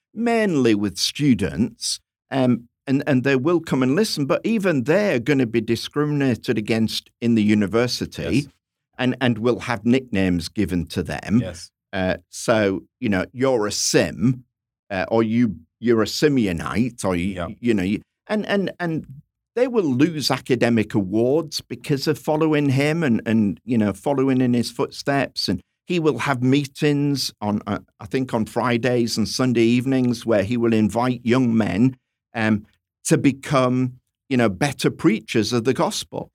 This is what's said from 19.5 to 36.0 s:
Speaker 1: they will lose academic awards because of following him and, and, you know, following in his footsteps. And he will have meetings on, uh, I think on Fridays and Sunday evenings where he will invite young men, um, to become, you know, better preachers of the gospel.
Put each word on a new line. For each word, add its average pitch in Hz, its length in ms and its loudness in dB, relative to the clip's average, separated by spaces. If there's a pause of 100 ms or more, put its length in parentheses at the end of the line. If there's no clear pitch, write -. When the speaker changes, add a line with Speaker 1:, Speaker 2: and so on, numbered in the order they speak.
Speaker 1:
they 247 120 2
will 233 160 0
lose 147 480 0
academic 117 600 0
awards 120 680 0
because 135 460 -4
of 156 100 0
following 156 520 0
him 151 340 2
and, 117 220 2
and, 110 400 0
you 117 120 0
know, 104 160 2
following 131 480 0
in 123 120 2
his 117 180 0
footsteps. - 760 -4
And 92 120 -2 (240)
he 180 140 -2
will 151 200 0
have 131 220 -2
meetings 143 1000 0
on, 104 260 -2
uh, 98 120 -4 (200)
I - 60 -16
think 131 280 -4
on 107 120 0
Fridays 120 720 0
and 110 100 0
Sunday 123 360 2
evenings 123 640 2
where 110 180 2
he 117 140 -2
will 117 160 2
invite 117 500 0
young 120 340 2
men, 110 380 2 (380)
um, 110 320 0 (400)
to - 120 2
become, 127 760 0 (360)
you 135 80 0
know, 117 120 4
better 131 420 -2
preachers 123 600 0
of 120 120 0
the 127 100 2
gospel. 165 600 -4